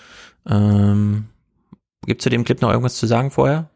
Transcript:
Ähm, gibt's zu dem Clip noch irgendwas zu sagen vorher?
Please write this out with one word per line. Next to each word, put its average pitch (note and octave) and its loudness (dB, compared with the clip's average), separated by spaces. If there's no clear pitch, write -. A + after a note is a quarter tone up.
Ähm, G#2 2
gibt's - -4
zu B2+ 0
dem A#2+ 0
Clip C#3 -2
noch A2 2
irgendwas B2 -2
zu - -6
sagen A#2+ 0
vorher? D3 -2